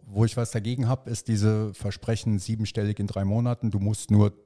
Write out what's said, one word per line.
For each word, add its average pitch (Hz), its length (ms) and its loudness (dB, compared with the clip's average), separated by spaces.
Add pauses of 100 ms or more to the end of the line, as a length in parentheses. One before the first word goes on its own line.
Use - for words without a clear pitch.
wo 104 180 0
ich 110 140 0
was 117 140 -4
dagegen 117 360 -2
habe, 131 220 -2
ist - 180 -8
diese 107 460 0
Versprechen, 104 640 -2
siebenstellig 107 600 -2
in 101 80 -2
drei 98 180 -2
Monaten, 113 460 0
du 98 80 0
musst 101 300 -2
nur 104 240 6 (120)